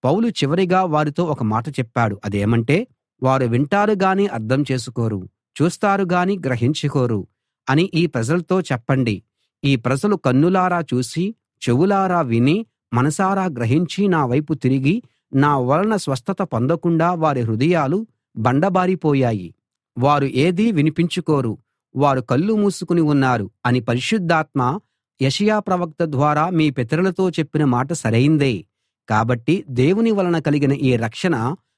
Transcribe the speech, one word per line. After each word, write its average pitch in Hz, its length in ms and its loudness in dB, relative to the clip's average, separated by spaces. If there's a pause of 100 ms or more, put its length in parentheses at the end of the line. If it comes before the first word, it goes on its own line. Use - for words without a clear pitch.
పౌలు 185 240 2
చివరిగా 185 560 0
వారితో 151 420 0
ఒక 139 180 -4
మాట 110 260 -2
చెప్పాడు. 113 560 -2
అదేమంటే, 117 640 0 (360)
"వారు 131 220 2
వింటారు 147 460 0
గాని 196 360 0
అర్థం 120 440 -2
చేసుకోరు, 113 580 -4 (320)
చూస్తారు 196 420 0
గాని 180 340 0
గ్రహించుకోరు 123 920 -2 (420)
అని 160 240 2
ఈ 170 120 2
ప్రజలతో 165 560 -2
చెప్పండి. 123 600 -2 (400)
ఈ 139 120 2
ప్రజలు 135 400 0
కన్నులారా 175 680 2 (100)
చూసి, 160 420 -4 (340)
చెవులారా 180 520 2
విని, 135 440 2 (280)
మనసారా 185 520 0
గ్రహించి 156 600 0
నా 160 180 2
వైపు 143 280 0
తిరిగి, 139 500 0 (300)
నా 143 240 2
వలన 160 380 0
స్వస్థత 180 460 -4
పొందకుండా 165 720 0
వారి 151 280 0
హృదయాలు 147 680 0 (300)
బండబారిపోయాయి. 139 1160 0 (420)
వారు 139 280 2
ఏదీ 175 460 2
వినిపించుకోరు, 151 880 0 (380)
వారు 135 260 2
కళ్ళు 170 320 0
మూసుకుని 185 480 0
ఉన్నారు" 135 500 0 (140)
అని 123 140 2
పరిశుద్ధాత్మ 156 1000 -2 (420)
యెషయా 208 380 0
ప్రవక్త 175 460 -4
ద్వారా 151 440 0
మీ 160 200 2
పితరులతో 170 600 -2
చెప్పిన 156 360 -2
మాట 131 280 0
సరైందే. 131 720 0 (440)
కాబట్టి 117 600 0
దేవుని 180 420 2
వలన 180 280 0
కలిగిన 143 320 0
ఈ 131 240 2
రక్షణ 117 600 -2 (220)